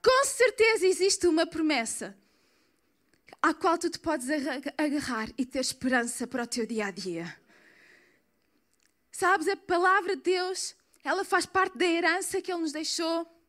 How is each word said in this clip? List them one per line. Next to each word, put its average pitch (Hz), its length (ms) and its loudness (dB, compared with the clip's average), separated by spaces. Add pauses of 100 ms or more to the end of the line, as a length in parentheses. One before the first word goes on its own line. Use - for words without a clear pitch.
Com 523 240 6
certeza 453 600 2
existe 370 400 2
uma 330 180 4
promessa 294 720 -4 (1300)
à 320 100 2
qual 339 240 0
tu 349 140 -4
te - 80 -14
podes 302 280 -4
arra-, 285 480 -4
agarrar 262 640 -2
e 262 80 -2
ter 262 140 -4
esperança 247 680 -2
para 247 160 -6
o 233 60 -4
teu 240 180 -4
dia 214 220 -4
a 196 40 -6
dia. 175 460 -8 (1800)
Sabes, 359 260 4
a 392 80 2
palavra 370 600 2
de 269 80 -14
Deus, 370 500 -2 (300)
ela 311 200 -2
faz 359 220 2
parte 370 320 0
da 339 80 2
herança 349 560 0
que 359 100 -8
Ele 339 100 -4
nos 320 100 -4
deixou. 330 560 -4 (220)